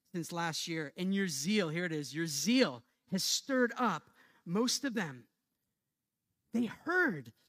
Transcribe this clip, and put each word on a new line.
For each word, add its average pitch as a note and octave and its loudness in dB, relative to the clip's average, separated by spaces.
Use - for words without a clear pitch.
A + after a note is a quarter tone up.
since E3 -6
last E3+ -4
year. D#3+ -4
And F#3+ 0
your G3 2
zeal," E3+ 0
here E3 -2
it F3 -2
is, C#3+ -4
"your E3 -2
zeal D#3 2
has F#3+ 0
stirred B3 2
up G#3 0
most A3+ 0
of C4 -2
them." D3 -6
They A#3 2
heard A#3 0